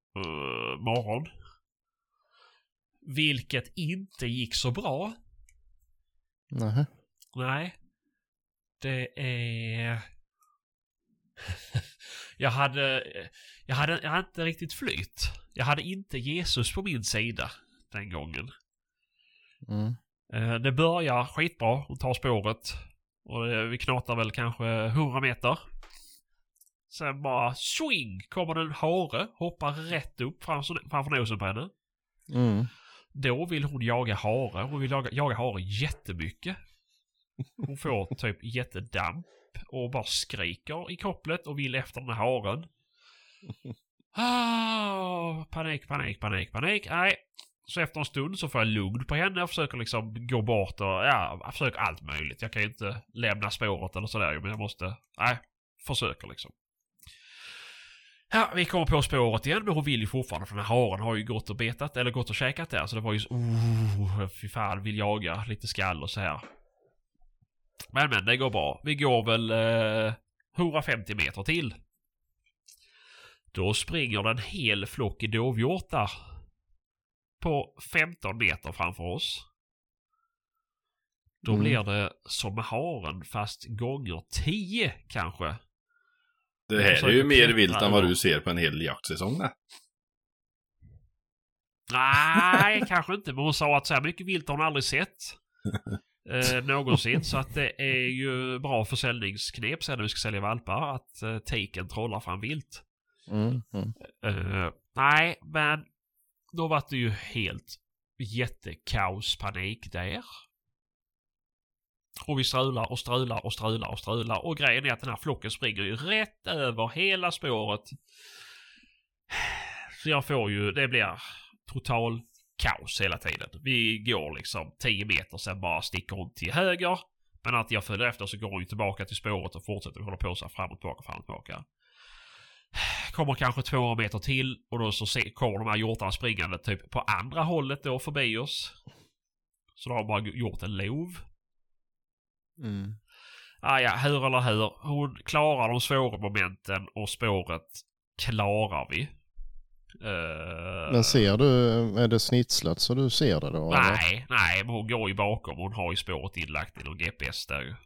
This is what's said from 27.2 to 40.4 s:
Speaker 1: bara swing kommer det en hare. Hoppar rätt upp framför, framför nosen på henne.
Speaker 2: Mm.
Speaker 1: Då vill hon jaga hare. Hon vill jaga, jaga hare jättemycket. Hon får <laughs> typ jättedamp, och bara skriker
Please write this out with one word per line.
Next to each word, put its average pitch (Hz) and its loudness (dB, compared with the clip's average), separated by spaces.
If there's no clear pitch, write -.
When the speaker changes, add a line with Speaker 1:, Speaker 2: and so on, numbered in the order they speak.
Speaker 1:
bara 127 2
swing 143 -2
kommer 165 -2
det 160 0
en 160 -2
hare. 165 0
Hoppar 170 -2
rätt 160 -6
upp 131 -6
framför, 156 -4
framför 143 -2
nosen 110 2
på 101 -2
henne. 110 -2
Speaker 2:
Mm. 120 4
Speaker 1:
Då 135 0
vill 160 -2
hon 143 -2
jaga 117 0
hare. 110 0
Hon 143 -4
vill 131 -2
jaga, 135 -2
jaga 143 0
hare 110 -2
jättemycket. 101 -4
Hon 139 -6
får 123 -2
<laughs> - -12
typ 107 -4
jättedamp, 113 -4
och 123 -6
bara 127 -2
skriker 127 -6